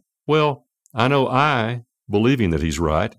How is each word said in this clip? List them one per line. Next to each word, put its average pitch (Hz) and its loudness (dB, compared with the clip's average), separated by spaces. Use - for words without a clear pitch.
well, 147 0
I 117 0
know 135 2
I, 123 -2
believing 110 2
that 76 0
he's 78 -4
right, 80 -2